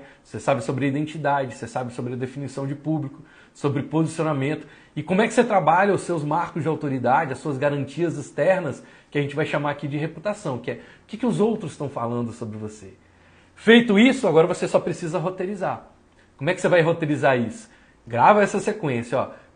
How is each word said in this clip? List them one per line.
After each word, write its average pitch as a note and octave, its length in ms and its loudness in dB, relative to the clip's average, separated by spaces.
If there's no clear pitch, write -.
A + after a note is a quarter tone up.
você - 160 -12
sabe B2+ 240 0
sobre C3+ 220 -4
a - 20 2
identidade, C#3+ 680 -2
você - 140 -12
sabe B2 240 -6
sobre B2 220 -8
a - 20 -6
definição C3+ 500 -8
de C#3 80 -6
público, D3 480 -6
sobre C#3+ 300 -2
posicionamento, D3+ 840 -2
e D3 80 -6
como F#3+ 180 0
é A#3 60 2
que A3+ 60 -6
você A#3+ 100 4
trabalha F#3+ 500 4
os C#3 100 0
seus E3 200 -4
marcos E3 400 -2
de D#3+ 60 0
autoridade, C3+ 640 0
as - 60 -10
suas C#3+ 180 -6
garantias C#3+ 600 -2
externas, D3+ 640 -2
que D3 60 -2
a D3 40 2
gente C#3 140 -4
vai D3 100 0
chamar D3 260 -2
aqui C#3+ 180 -6
de C#3+ 80 -4
reputação, D#3+ 600 -4
que A#2+ 140 -8
é - 40 -6
o - 320 -20
que G#3+ 100 -12
que B3+ 80 -4
os F#3 160 2
outros G#3 320 0
estão C#3+ 160 -8
falando A#2+ 420 -4
sobre G#2+ 260 -10
você. G#2+ 360 -14
Feito A#3 440 6
isso, B3+ 260 4
agora E3 220 6
você F3+ 220 -2
só F#3 100 4
precisa E3+ 400 -4
roteirizar. F3+ 680 -6
Como C#3 120 -2
é D#3 40 2
que - 80 -4
você F#3 80 2
vai E3+ 120 6
roteirizar D3+ 560 2
isso? A2 320 -4
Grava D3 340 6
essa G3 200 0
sequência, C3+ 580 -2
ó. - 120 -4